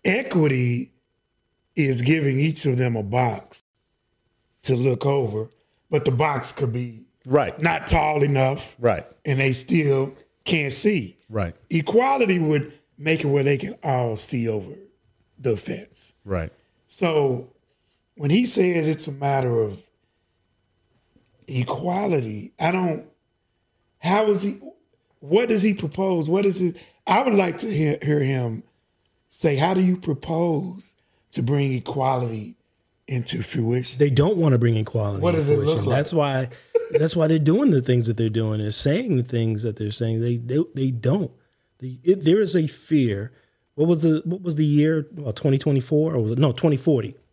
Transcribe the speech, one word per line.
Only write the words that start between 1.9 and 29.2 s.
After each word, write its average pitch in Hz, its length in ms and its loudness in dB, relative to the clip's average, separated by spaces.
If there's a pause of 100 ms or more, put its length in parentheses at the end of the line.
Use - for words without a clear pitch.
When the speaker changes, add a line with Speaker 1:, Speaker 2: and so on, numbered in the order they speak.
Speaker 1:
giving 143 360 2
each 156 280 -2
of 127 120 0
them 123 180 0
a 107 60 -4
box 110 600 -2 (1000)
to 131 140 0
look 127 300 0
over, 113 420 -2 (420)
but 147 140 0
the 147 60 2
box 135 420 -2
could 127 200 -4
be 120 320 -10 (220)
Speaker 2:
Right. 131 340 0
Speaker 1:
not 165 260 -2
tall 151 360 2
enough. 135 560 0
Speaker 2:
Right. 107 260 0 (220)
Speaker 1:
And 135 140 0
they 135 120 2
still 135 640 0 (300)
can't 147 280 -2
see. 185 460 -2 (100)
Speaker 2:
Right. 98 260 -4 (140)
Speaker 1:
Equality 214 720 2
would 151 340 0 (240)
make 160 280 -2
it 147 40 0
where 143 160 2
they 139 140 2
can 208 160 -8 (100)
all 123 320 -2
see 117 320 -4
over 104 240 -6 (680)
the 123 180 -2
fence. - 560 -14 (120)
Speaker 2:
Right. 90 280 -6 (360)
Speaker 1:
So 143 640 -2 (680)
when 143 140 -2
he 233 160 4
says 175 420 2
it's 156 180 -4
a 151 60 -8
matter 135 480 0
of 104 220 -4 (1700)
equality, 143 1080 -4
I 160 140 0
don't, 175 340 -2 (920)
how 208 280 0
is 196 160 2
he, 202 180 -4 (600)
what 196 280 0
does 214 140 0
he 208 120 2
propose? 175 540 -4
What 196 180 0
is 190 160 -2
it? 175 140 -2 (300)
I 208 160 2
would 254 120 0
like 180 240 2
to - 80 -8
hear, 156 360 0
hear 147 180 0
him 127 420 -2 (680)